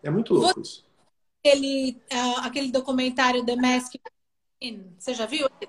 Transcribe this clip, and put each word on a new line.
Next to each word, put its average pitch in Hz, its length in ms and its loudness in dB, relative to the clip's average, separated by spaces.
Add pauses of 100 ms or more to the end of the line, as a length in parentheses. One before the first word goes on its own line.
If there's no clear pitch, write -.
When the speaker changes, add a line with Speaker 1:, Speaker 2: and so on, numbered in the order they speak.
Speaker 1:
É 147 60 -4
muito 214 240 0
louco 165 220 4
Speaker 2:
Você 165 60 -10
Speaker 1:
isso. - 240 -14 (580)
Speaker 2:
Aquele, 269 580 2 (100)
ah, 247 340 -2
aquele 262 260 -4
documentário 254 760 0
The 240 100 0
Mask, 254 380 0 (1040)
você - 160 -4
já 220 120 -2
viu? 269 220 0 (220)